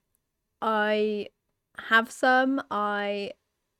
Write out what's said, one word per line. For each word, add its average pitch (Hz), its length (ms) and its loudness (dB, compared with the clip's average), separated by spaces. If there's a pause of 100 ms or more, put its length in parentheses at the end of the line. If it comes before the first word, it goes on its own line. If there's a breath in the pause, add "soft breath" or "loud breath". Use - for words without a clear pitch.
(600)
I 214 680 0 (600)
have 226 240 4
some. 262 580 2
I 202 640 -4 (480)